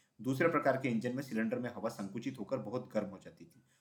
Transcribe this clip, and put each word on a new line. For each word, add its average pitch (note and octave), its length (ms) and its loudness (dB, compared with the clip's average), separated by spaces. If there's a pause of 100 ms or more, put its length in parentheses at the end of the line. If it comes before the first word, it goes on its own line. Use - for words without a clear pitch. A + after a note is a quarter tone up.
(200)
दूसरे C3 280 4
प्रकार C#3 280 4
के C3 120 0
इंजन A#2+ 280 2
में C#3 60 -2
सिलेंडर A2+ 360 0
में A#2+ 120 -4
हवा G#2 180 -4
संकुचित A#2 500 -6
होकर A2+ 180 -4
बहुत G#2 380 -4
गर्म G2+ 140 2
हो F#2+ 100 -12
जाती - 260 -18
थी - 180 -20 (180)